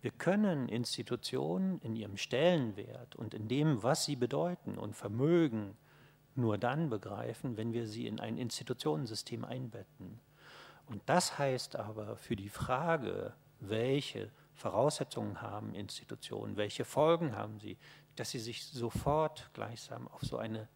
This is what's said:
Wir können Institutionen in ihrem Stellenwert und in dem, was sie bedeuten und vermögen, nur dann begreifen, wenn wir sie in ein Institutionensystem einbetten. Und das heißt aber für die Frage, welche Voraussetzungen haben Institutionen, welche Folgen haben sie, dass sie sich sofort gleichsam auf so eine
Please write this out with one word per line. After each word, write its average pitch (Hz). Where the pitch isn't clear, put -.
Wir 120
können 180
Institutionen 135
in 113
ihrem 101
Stellenwert 123
und 110
in 107
dem, 131
was 139
sie 147
bedeuten 131
und 107
vermögen, 113
nur 113
dann 135
begreifen, 113
wenn 113
wir 117
sie 113
in 107
ein 110
Institutionensystem 120
einbetten. 110
Und 104
das 170
heißt 131
aber 107
für -
die 98
Frage, 131
welche 110
Voraussetzungen 110
haben 107
Institutionen, 104
welche 104
Folgen 156
haben 107
sie, 104
dass -
sie 135
sich 113
sofort 143
gleichsam 117
auf -
so -
eine 110